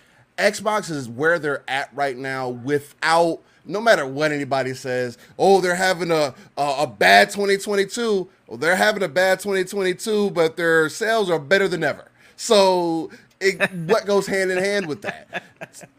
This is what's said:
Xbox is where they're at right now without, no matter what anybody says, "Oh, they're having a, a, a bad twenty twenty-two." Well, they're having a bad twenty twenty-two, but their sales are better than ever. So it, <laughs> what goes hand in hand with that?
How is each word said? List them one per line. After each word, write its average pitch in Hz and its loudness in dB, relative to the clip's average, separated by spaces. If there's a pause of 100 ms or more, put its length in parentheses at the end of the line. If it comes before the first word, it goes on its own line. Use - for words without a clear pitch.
(380)
Xbox 202 -2
is 139 -8
where 151 0
they're 143 -4
at 135 -4
right 135 -4
now 131 -6
without, 147 0 (260)
no 190 -8
matter 208 4
what 143 -2
anybody 135 -4
says, 127 -6 (200)
"Oh, 185 6
they're 180 0
having 180 0
a, 151 0 (240)
a, 139 0
a 147 0
bad 196 4
twenty 196 -2
twenty-two." 202 -2 (200)
Well, 117 -14
they're 160 2
having 208 2
a 180 0
bad 185 2
twenty 190 -2
twenty-two, 196 -2
but 160 0
their 165 4
sales 214 -2
are 160 0
better 190 2
than 170 -4
ever. 123 -4 (260)
So 180 2 (280)
it, 185 0
<laughs> - -12
what 185 0
goes 196 2
hand 190 0
in 185 -2
hand 196 -2
with 143 -8
that? 160 -12 (560)